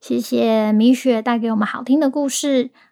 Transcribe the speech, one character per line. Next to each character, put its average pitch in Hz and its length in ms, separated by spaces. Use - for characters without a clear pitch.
谢 240 200
谢 220 520
米 226 220
雪 247 260
带 233 180
给 226 120
我 220 60
们 208 100
好 - 160
听 254 160
的 294 100
故 277 200
事， 262 420